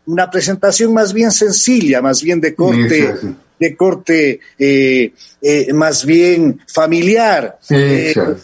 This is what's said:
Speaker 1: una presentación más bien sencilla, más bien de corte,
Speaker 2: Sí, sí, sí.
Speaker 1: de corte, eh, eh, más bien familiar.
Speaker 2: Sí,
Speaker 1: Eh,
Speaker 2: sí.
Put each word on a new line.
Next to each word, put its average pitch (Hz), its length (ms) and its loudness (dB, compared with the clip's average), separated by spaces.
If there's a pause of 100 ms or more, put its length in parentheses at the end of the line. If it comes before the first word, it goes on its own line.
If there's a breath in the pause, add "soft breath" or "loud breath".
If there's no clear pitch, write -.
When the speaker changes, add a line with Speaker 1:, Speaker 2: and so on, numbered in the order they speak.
Speaker 1:
una 180 240 -2
presentación 190 600 0
más 214 220 0
bien 226 180 0
sencilla, 196 680 0
más 135 220 -2
bien 170 180 -2
de 156 140 -2
corte, 120 340 0
Speaker 2:
Sí, 151 180 2 (140)
sí, 104 60 -8
sí. 95 80 -10 (240)
Speaker 1:
de 160 160 -2
corte, 165 640 0 (180 soft breath)
eh, 135 560 0 (260 loud breath)
eh, 143 340 0
más 151 300 0
bien 170 640 2
familiar. 170 920 0
Speaker 2:
Sí, - 160 -2
Speaker 1:
Eh, 139 380 0
Speaker 2:
sí. - 60 0 (220)